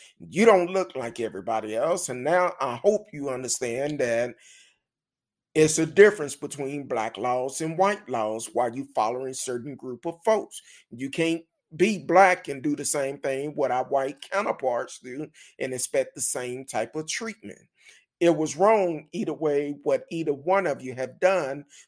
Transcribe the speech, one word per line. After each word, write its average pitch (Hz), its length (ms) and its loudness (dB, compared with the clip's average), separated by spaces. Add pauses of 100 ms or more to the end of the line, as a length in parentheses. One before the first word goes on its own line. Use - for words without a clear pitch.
(300)
You 202 160 2
don't 185 240 6
look 185 260 -2
like 120 240 -6
everybody 107 560 -4
else. 160 320 0
And 123 160 -8
now 175 380 2
I 120 140 -2
hope 208 360 2
you 139 160 -8
understand 127 720 -4
that 120 360 0 (1200)
it's 156 240 4
a 160 60 2
difference 160 500 8
between 143 540 -8
black 113 300 -2
laws 127 420 -2
and 160 160 -4
white 202 320 2
laws 110 460 -4
while 120 200 0
you 139 200 -8
following 127 400 -2
certain 123 400 -6
group 127 320 -12
of 165 180 -6
folks. - 380 0 (280)
You 135 200 -10
can't 165 320 -2 (340)
be 190 220 2
black 180 500 4
and 139 140 -8
do 147 120 0
the 139 120 -6
same 139 320 -2
thing 139 320 -4
what 135 200 0
our 127 140 0
white 135 460 -2
counterparts 127 680 -2
do 131 260 -10 (320)
and 127 160 -4
expect 127 400 -2
the 127 80 -8
same 127 420 -4
type 113 320 -4
of 156 100 -6
treatment. - 540 -8 (580)
It 170 160 6
was 151 220 -2
wrong 185 560 2
either 180 220 -4
way 147 480 -2
what 139 280 -2
either 160 220 -2
one 175 340 0
of 131 140 -2
you 127 140 -10
have 127 260 -8
done 147 460 0 (220)